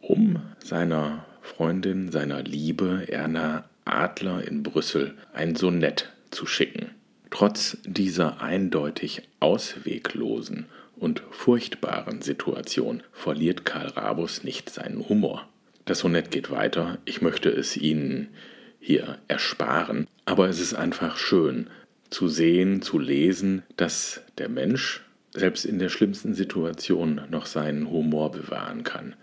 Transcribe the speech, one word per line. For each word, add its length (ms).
um 400
seiner 680
Freundin, 680
seiner 300
Liebe 680
Erna 600
Adler 580
in 200
Brüssel 500
ein 220
Sonett 560
zu 160
schicken. 420
Trotz 560
dieser 560
eindeutig 800
ausweglosen 1300
und 340
furchtbaren 920
Situation 880
verliert 540
Karl 240
Rabus 540
nicht 280
seinen 360
Humor. 400
Das 140
Sonett 320
geht 200
weiter. 540
Ich 160
möchte 280
es 280
Ihnen 500
hier 420
ersparen. 760
Aber 240
es 100
ist 140
einfach 420
schön 540
zu 180
sehen, 540
zu 180
lesen, 640
dass 440
der 120
Mensch 560
selbst 300
in 160
der 80
schlimmsten 460
Situation 880
noch 140
seinen 440
Humor 420
bewahren 520
kann. 400